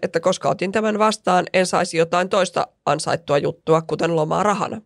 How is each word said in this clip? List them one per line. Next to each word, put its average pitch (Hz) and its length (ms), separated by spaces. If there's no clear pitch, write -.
että 165 180
koska - 300
otin 190 220
tämän 214 280
vastaan, 185 540
en 185 120
saisi 180 320
jotain 175 320
toista 190 380
ansaittua 147 520
juttua, 156 440
kuten 165 340
lomaa 160 280
rahana. 208 420